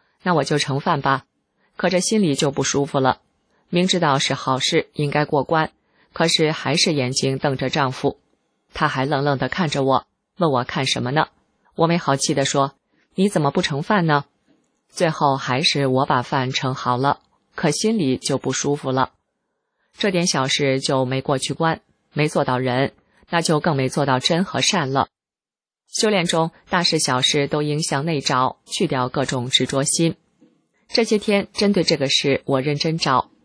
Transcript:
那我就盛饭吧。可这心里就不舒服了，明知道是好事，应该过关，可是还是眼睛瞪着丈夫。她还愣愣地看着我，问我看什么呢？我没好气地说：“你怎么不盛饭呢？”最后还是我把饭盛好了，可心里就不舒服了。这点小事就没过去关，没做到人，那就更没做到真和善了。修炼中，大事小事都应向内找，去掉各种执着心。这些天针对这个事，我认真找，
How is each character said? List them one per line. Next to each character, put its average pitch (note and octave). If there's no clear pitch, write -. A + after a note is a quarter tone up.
那 F3+
我 C#3+
就 D3
盛 C#3+
饭 D3+
吧。 C3+
可 F#3
这 F3+
心 G#3+
里 D3+
就 C#3+
不 C#3
舒 C#3+
服 C#3
了， C3
明 F3
知 F#3+
道 D3
是 C#3+
好 C3
事， -
应 D3
该 D3
过 D3
关， D#3
可 E3
是 D#3
还 C#3
是 F3
眼 C3
睛 C3+
瞪 C#3
着 C3
丈 C3+
夫。 -
她 D3+
还 C3+
愣 C#3+
愣 C#3+
地 C3
看 E3
着 C#3
我， C3
问 E3+
我 B2
看 C3+
什 B2+
么 B2
呢？ D3+
我 E3
没 E3+
好 C#3
气 D3
地 C#3
说 C#3
：“你 F#3+
怎 F#3
么 C#3+
不 F#3
盛 C#3+
饭 F#3
呢？” D3
最 E3+
后 C#3+
还 C3+
是 C#3+
我 C3
把 C3+
饭 B2+
盛 C3
好 B2
了， C3+
可 -
心 G#3+
里 C3
就 C3+
不 C3
舒 C#3+
服 C3+
了。 C3
这 G#3
点 F3+
小 C#3+
事 C3+
就 C3+
没 C3
过 C#3
去 C#3
关， E3
没 D3
做 D3+
到 B2+
人， B2+
那 E3+
就 D#3+
更 D#3
没 C3+
做 C#3+
到 C3
真 E3+
和 B2+
善 C#3+
了。 C#3
修 -
炼 F#3
中， E3
大 F3
事 E3
小 B2+
事 C#3+
都 D3+
应 D3+
向 C#3+
内 D#3+
找， C3
去 -
掉 B2+
各 C#3
种 B2+
执 C3
着 C3+
心。 E3
这 -
些 G#3+
天 G3+
针 G3+
对 F#3+
这 D#3
个 C#3
事， C#3
我 C3+
认 D3
真 D#3+
找， C3